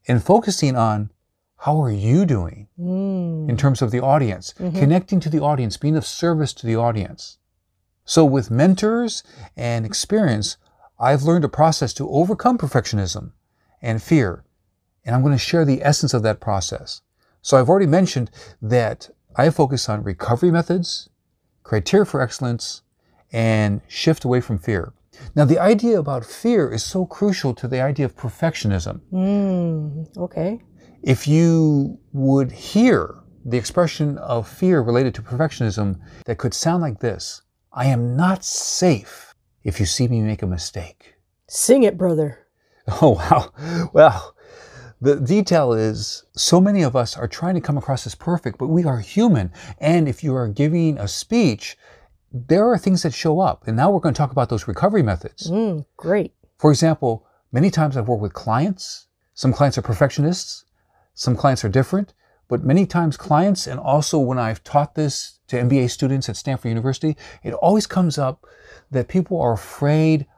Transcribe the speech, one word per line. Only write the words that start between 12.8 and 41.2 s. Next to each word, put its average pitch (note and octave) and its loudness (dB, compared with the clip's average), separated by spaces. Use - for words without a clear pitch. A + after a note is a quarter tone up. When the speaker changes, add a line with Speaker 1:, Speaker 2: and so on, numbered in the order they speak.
Speaker 1:
and A2+ -4
fear, A#2+ 0
and A#2 -2
I'm B2+ 4
gonna C#3 4
share E3 0
the C3+ 2
essence D3 0
of A2+ 0
that G#2+ 0
process. - -6
So C#3 4
I've B2 4
already F#3+ 4
mentioned D3+ 2
that A2+ -2
I D3 4
focus C3+ 0
on G#2+ -4
recovery A#2 0
methods, E3+ -2
criteria F#3 2
for - -4
excellence, A#2+ -6
and A2 0
shift - -2
away B2+ 0
from G#2+ -4
fear. F#2+ -4
Now, D3 4
the D#3 4
idea G#3 2
about C#3 -4
fear G3+ 0
is A2 -4
so F#3 -4
crucial F#3 -2
to - -8
the B2+ -2
idea C#3 -2
of - -8
perfectionism. G#2 -4
Speaker 2:
Mm, F3 -2
okay. F3+ -6
Speaker 1:
If - 0
you D#3 2
would C3+ 2
hear G3+ 2
the B2 -2
expression D3+ -2
of A#2 -6
fear F3+ 2
related A#2+ 2
to A2 -12
perfectionism A2 -2
that A2+ -4
could - -4
sound E3+ 0
like A#2+ -6
this, - -6
"I B2+ -2
am B2 0
not F#3 0
safe - -2
if G2 -4
you G2 0
see B2 -2
me A#2 0
make G#2+ -4
a G#2 -4
mistake." - -10